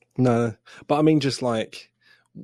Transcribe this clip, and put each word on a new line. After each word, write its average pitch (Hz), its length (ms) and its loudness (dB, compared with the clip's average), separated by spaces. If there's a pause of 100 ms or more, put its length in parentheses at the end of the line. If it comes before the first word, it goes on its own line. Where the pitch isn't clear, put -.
(200)
No, 117 320 2 (360)
but 147 100 2
I 151 40 2
mean, 156 180 4
just, 135 220 -4
like, 117 500 -6 (520)